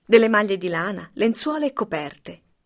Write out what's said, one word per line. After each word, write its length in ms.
delle 240
maglie 300
di 100
lana, 460
lenzuola 540
e 60
coperte, 680